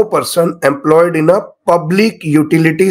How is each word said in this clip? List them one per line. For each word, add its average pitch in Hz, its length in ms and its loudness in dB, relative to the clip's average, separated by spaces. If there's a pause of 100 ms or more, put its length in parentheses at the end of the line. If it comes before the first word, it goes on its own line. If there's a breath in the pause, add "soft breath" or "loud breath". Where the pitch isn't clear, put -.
(140)
person 170 380 -2 (120)
employed 160 520 0
in 156 140 0
a 196 100 2 (300)
public 175 560 -2
utility 160 640 0